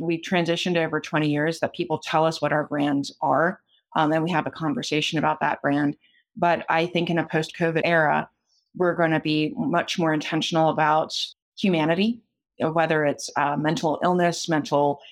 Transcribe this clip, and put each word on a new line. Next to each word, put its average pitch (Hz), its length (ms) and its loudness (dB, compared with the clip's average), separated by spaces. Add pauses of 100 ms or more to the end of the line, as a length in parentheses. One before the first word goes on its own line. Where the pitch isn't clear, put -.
we 165 180 -2
transitioned 170 560 0
over 156 240 0
twenty 151 300 -2
years 151 300 0
that - 160 -4
people 151 240 -4
tell 160 260 0
us 160 160 -2
what 147 100 0
our 151 140 0
brands 143 560 -2
are, 156 400 0 (340)
um, 151 160 2
and 160 120 0
we 165 80 -2
have 156 160 0
a 135 40 -6
conversation 151 680 -2
about 151 220 0
that 151 200 -2
brand. 143 340 0 (400)
But 170 320 0
I 165 200 2
think 170 240 -2
in 165 80 2
a 151 80 -2
post-covid 160 580 -2
era, 156 420 2 (480)
we're 170 200 2
gonna 160 260 2
be 151 340 0
much 170 440 -2
more 160 140 2
intentional 160 580 0
about 151 420 2 (440)
humanity, 185 640 2 (380)
you - 80 -2
know, 160 60 0
whether 160 340 2
it's, 139 320 -2
uh, 143 180 0
mental 156 480 0
illness, 175 460 0
mental 143 500 0 (120)